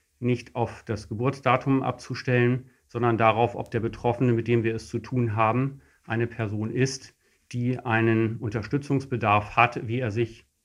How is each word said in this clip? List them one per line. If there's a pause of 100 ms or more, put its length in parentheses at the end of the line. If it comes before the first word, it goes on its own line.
(220)
nicht
auf
das
Geburtsdatum
abzustellen, (180)
sondern
darauf,
ob
der
Betroffene,
mit
dem
wir
es
zu
tun
haben, (240)
eine
Person
ist, (380)
die
einen
Unterstützungsbedarf
hat,
wie
er
sich (180)